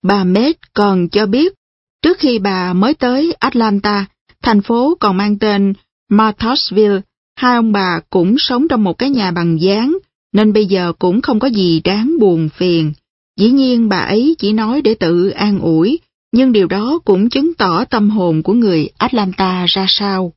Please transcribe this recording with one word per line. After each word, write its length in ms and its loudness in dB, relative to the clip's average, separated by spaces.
Bà 200 0
Meade 360 0
còn 360 0
cho 160 0
biết, 280 0
trước 180 0
khi 200 0
bà 340 -2
mới 200 2
tới 460 -2
Atlanta, 680 0
thành 180 2
phố 380 0
còn 180 0
mang 220 -2
tên 340 0
Marthasville, 920 0
hai 200 0
ông 160 0
bà 280 -2
cũng 280 2
sống 300 -2
trong 160 0
một 100 0
cái 160 -4
nhà 220 -2
bằng 300 0
dán, 360 0
nên 200 2
bây 120 2
giờ 340 -2
cũng 220 0
không 180 0
có 80 0
gì 360 0
đáng 360 -2
buồn 300 2
phiền. 440 -2
Dĩ 140 4
nhiên 380 2
bà 80 -2
ấy 420 0
chỉ 140 -2
nói 280 -2
để 140 2
tự 340 0
an 300 -2
ủi, 400 0
nhưng 200 4
điều 160 2
đó 380 -2
cũng 240 2
chứng 240 0
tỏ 320 -2
tâm 240 0
hồn 340 0
của 100 0
người 440 2
Atlanta 680 -2
ra 220 -2
sao. 500 -4